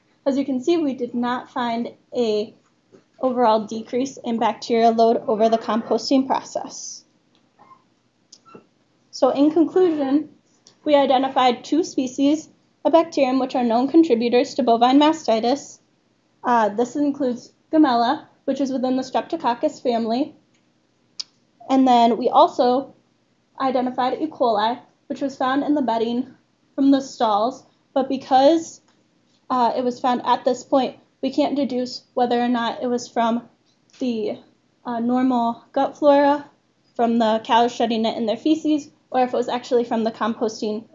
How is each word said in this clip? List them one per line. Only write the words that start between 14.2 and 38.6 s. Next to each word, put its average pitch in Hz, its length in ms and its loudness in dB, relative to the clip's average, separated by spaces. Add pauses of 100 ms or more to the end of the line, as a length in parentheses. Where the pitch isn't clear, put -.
to 269 80 -2
bovine 240 380 4
mastitis. 277 800 0 (640)
Uh, 233 240 2
this 233 260 -4
includes 277 580 -4 (200)
Gamella, 269 540 2 (180)
which - 160 -4
is 269 100 -2
within 254 260 -2
the 254 60 -2
Streptococcus 254 800 -4
family. 233 540 -2 (1300)
And 269 180 4
then 233 300 4
we 247 100 -2
also 269 680 2 (640)
identified 254 600 -4
E. 311 60 -4
coli, 233 520 -2 (300)
which 294 140 -8
was 277 140 -6
found 269 280 -2
in 294 100 0
the 294 80 0
bedding 233 520 -2 (420)
from 277 160 4
the 269 80 4
stalls. 226 680 -2 (280)
But - 140 0
because, 277 720 2 (680)
uh, 247 260 2
it 254 60 -2
was 247 160 -4
found - 260 -2
at - 200 0
this - 180 0
point, - 360 0 (220)
we 269 120 -4
can't 269 240 0
deduce 247 480 -4 (100)
whether 240 260 0
or 240 80 0
not 233 320 -2
it 254 60 -4
was 240 220 -4
from 233 400 -2 (500)
the, 233 400 -4 (480)
uh, 240 140 -6
normal 240 720 0
gut 269 260 -2
flora, 285 500 4 (460)
from 233 240 0
the 220 260 2
cows 240 300 2
shedding 226 300 -2
it 226 120 -4
in 233 100 -4
their 214 100 -2
feces, 302 520 -2 (220)